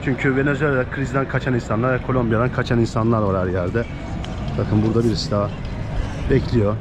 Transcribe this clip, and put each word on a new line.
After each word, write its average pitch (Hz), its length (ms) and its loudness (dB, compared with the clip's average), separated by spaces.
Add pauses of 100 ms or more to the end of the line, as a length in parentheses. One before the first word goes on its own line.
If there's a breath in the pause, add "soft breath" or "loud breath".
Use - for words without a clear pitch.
Çünkü 135 300 0
Venezuela 139 560 0
krizden 135 360 -2
kaçan 131 260 -2
insanlar 120 400 0
ve 123 40 0 (100)
Kolombiya'dan 123 460 2
kaçan 120 260 2
insanlar 113 420 2
var 95 260 2
her 90 60 -2
yerde. 92 300 0 (760)
Bakın 104 300 2
burada 113 200 2
birisi 113 240 -2
daha 104 180 0 (800)
bekliyor. 113 520 2